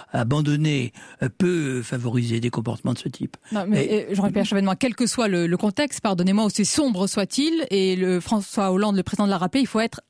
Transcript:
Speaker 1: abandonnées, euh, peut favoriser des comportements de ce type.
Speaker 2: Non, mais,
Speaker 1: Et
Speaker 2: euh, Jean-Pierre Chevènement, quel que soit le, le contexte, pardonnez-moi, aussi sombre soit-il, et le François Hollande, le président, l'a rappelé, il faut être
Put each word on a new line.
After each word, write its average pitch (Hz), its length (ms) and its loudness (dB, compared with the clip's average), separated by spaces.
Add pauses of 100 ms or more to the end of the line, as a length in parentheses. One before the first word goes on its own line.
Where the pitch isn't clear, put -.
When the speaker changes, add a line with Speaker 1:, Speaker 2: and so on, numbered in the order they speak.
(120)
Speaker 1:
abandonnées, 147 800 0 (300)
euh, 127 60 -2
peut 151 540 0
favoriser 117 580 -2
des 120 100 0
comportements 120 440 -4
de - 40 -8
ce - 120 -8
type. - 260 -10 (160)
Speaker 2:
Non, 202 160 -2
mais, 160 160 2
Speaker 1:
Et 214 220 0
Speaker 2:
euh, 185 80 -4
Jean-Pierre 202 320 0
Chevènement, 196 320 0
quel 247 160 0
que 240 120 0
soit 226 220 0
le, 175 180 2
le 175 120 0
contexte, 285 420 -2
pardonnez-moi, 196 460 2
aussi 202 180 0
sombre 202 440 2
soit-il, 285 600 0
et 190 260 2
le 185 240 2
François 202 500 0
Hollande, 202 260 2
le 185 60 2
président, - 240 0
l'a 196 120 2
rappelé, 185 240 0
il 226 40 2
faut 220 140 -2
être 226 300 -4